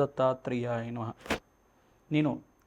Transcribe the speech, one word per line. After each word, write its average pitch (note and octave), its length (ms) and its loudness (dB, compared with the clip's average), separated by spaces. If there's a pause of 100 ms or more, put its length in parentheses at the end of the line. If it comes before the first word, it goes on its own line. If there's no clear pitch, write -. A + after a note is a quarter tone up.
దత్తాత్రేయాయ B2 960 0
నమః. A2+ 120 -4 (1040)
నేను D3+ 200 4 (340)